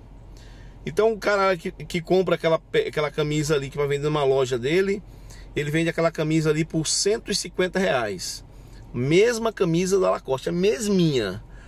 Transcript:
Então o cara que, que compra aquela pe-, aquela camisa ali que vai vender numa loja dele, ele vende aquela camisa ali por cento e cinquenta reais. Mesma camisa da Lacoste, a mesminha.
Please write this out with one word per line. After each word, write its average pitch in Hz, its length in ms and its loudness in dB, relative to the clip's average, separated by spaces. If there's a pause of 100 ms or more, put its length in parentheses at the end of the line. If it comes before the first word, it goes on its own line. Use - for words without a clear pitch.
(840)
Então 220 280 2
o 202 40 -6
cara 196 380 2
que, 175 160 -6
que 160 300 -6
compra 180 340 2
aquela 160 240 2
pe-, - 280 0
aquela 147 240 -2
camisa 151 440 0
ali 139 140 -2
que - 80 -12
vai 143 100 0
vender 143 180 -2
numa 151 180 0
loja 131 340 2
dele, 190 460 0 (520)
ele 147 160 -2
vende 165 180 0
aquela 165 220 2
camisa 156 380 0
ali 156 160 2
por 160 220 -2
cento - 440 0
e 190 40 -2
cinquenta 185 420 -2
reais. 120 680 -2 (500)
Mesma 214 600 2
camisa 185 460 2
da 185 100 2
Lacoste, 131 400 -2
a - 20 0
mesminha. 175 920 0 (240)